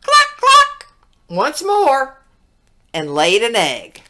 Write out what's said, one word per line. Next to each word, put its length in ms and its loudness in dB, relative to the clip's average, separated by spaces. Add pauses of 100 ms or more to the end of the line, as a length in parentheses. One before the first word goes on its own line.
Cluck, 360 0
cluck, 540 2 (360)
once 340 -4
more, 600 0 (680)
and 220 -8
laid 280 0
an 140 -4
egg. 540 -6